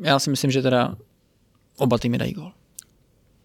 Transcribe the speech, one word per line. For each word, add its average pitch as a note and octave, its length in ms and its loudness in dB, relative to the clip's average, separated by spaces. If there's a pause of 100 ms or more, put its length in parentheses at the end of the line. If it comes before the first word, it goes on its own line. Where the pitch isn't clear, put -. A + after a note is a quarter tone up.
já C#3 160 2
si D3 120 -2
myslím, C#3 200 0
že C3 120 0
teda B2+ 320 2 (840)
oba A#2+ 220 2
týmy A#2+ 200 -2
dají A#2+ 140 -4
gól. F#3 200 -14 (920)